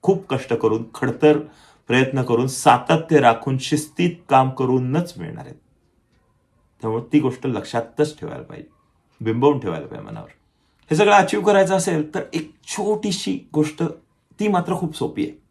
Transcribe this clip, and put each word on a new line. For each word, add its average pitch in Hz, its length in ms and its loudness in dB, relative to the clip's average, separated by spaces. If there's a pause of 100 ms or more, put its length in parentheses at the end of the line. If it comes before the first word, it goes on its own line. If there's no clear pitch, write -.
खूप 190 260 2
कष्ट 131 240 -4
करून, 113 320 0 (100)
खडतर 143 440 2 (500)
प्रयत्न 131 340 2
करून, 123 240 0
सातत्य 156 720 2
राखून, 127 400 2
शिस्तीत 151 520 -4 (180)
काम 131 220 4
करूनच 131 680 -2
मिळणार 80 280 -14
आहेत. - 120 -20 (1200)
त्यामुळे 113 320 -4
ती 147 80 6
गोष्ट 131 260 -4
लक्षातच 120 760 -4
ठेवायला - 220 -12
पाहिजे, - 260 -18 (520)
बिंबवून 120 380 2
ठेवायला 82 280 -6
पाहिजे 53 240 -16
मनावर. - 180 -14 (600)
हे 156 60 0
सगळं 202 180 4
अचीव्ह 202 300 4
करायचं 196 320 4
असेल 160 380 -2
तर 185 80 -4 (100)
एक 160 220 -8 (100)
छोटीशी 208 760 -4 (160)
गोष्ट, 151 280 0 (580)
ती 208 80 0
मात्र 180 260 0
खूप 165 220 -6
सोपी - 260 -4
आहे. - 100 -4 (180)